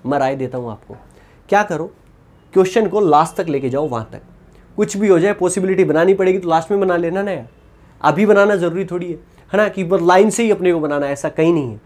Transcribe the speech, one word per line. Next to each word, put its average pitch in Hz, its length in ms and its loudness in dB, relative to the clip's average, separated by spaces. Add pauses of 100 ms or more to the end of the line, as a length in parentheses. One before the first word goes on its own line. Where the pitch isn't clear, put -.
मैं 139 140 -2
राय 135 160 -2
देता 127 220 -6
हूँ 120 140 -8
आपको, - 240 -18 (540)
क्या 202 140 4
करो, 175 280 -6 (600)
क्वेश्चन 190 340 2
को 185 120 -2
लास्ट 165 380 2
तक 175 120 -4
लेके 135 200 -4
जाओ, 143 180 -4
वहाँ 117 240 -8
तक 107 100 -16 (560)
कुछ 208 200 -2
भी 208 100 0
हो 180 120 6
जाए, 196 160 2
पॉसिबिलिटी 185 500 0
बनानी 165 280 4
पड़ेगी 190 240 0
तो 175 120 -6
लास्ट 165 220 0
में 202 80 0
बना 185 180 0
लेना 170 260 -2
ना 202 80 -6
यार, 123 160 -10 (540)
अभी 156 240 2
बनाना 202 300 4
ज़रूरी 175 300 -2
थोड़ी 175 220 -8
है, 165 120 -10 (340)
है 185 40 0
ना, 208 100 2
कि 196 160 -6
बस 175 200 0
लाइन 185 260 6
से 233 140 -2
ही 220 80 2
अपने 180 220 2
को 165 60 -2
बनाना 143 260 -2
है, 139 80 -4
ऐसा 147 180 -6
कहीं 165 220 2
नहीं 139 160 -4
है। 107 160 -14